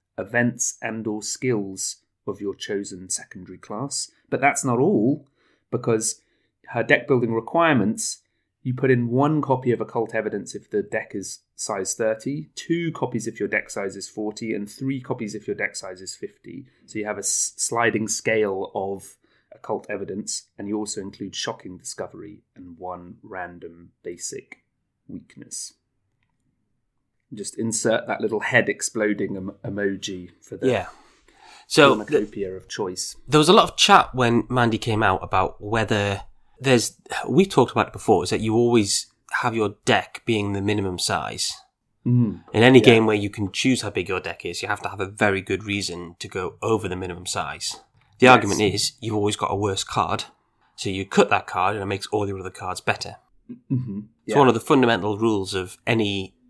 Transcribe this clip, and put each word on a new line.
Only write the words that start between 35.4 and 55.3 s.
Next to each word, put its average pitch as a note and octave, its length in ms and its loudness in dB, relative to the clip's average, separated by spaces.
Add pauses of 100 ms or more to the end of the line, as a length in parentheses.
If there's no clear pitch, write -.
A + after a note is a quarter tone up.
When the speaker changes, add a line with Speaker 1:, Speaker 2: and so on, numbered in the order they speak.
Speaker 2:
whether G#2 600 0 (380)
there's, B2+ 380 2 (300)
we G2 180 6
talked A#2 260 4
about G#2+ 160 0
it - 60 -16
before, F2+ 300 4
is F#2+ 60 -4
that G#2 120 0
you A2 140 0
always A#2 520 4 (340)
have A#2 140 -2
your G#2 200 -2 (100)
deck - 400 0
being G#2 280 0
the G2 80 -4
minimum G2 380 -2
size. - 540 -4 (520)
Speaker 1:
Mm. A#2 380 2 (100)
Speaker 2:
In A2 100 6
any C3 160 12
Speaker 1:
Yeah. A2+ 60 8
Speaker 2:
game A2+ 200 10
where G#2+ 100 4
you G2+ 140 -2
can G2+ 220 -6
choose B2+ 300 0
how G#2 80 -8
big F#2 180 -4
your F#2+ 120 -4
deck - 260 -10
is, F2 160 -8
you F#2+ 60 -6
have G#2 140 -4
to F#2+ 80 -6
have G2 100 -10
a F#2+ 80 -4
very G2+ 340 2
good F#2+ 220 -4
reason F2 560 -6
to - 80 -10
go F#2 340 -6
over G#2 260 2
the F2+ 80 -4
minimum F2+ 300 -8
size. D#2+ 520 -6 (420)
The B2+ 80 8
Speaker 1:
Yes. B2+ 60 12
Speaker 2:
argument G2+ 280 4
is G#2 300 0 (100)
you've A2 140 -4
always G#2 200 2
got - 160 -2
a - 40 0
worse G2 280 -2
card, F2+ 420 -2 (500)
so - 160 -6
you F#2+ 140 -4
cut G2+ 240 4
that F#2+ 180 0
card G2 280 0
and G2+ 80 -6
it F#2+ 40 -4
makes G2 200 -4
all G#2 200 -2
your G2 120 -8
other F#2 120 -10
cards F#2 300 -8
better. G2 340 -4 (560)
Speaker 1:
Mm-hmm. B2 280 -4 (280)
Speaker 2:
It's A2 80 -2
Speaker 1:
Yeah. C#3+ 40 6
Speaker 2:
one C3+ 80 8
of A2+ 60 6
the A2+ 60 0
fundamental A2+ 580 2
rules G#2 380 0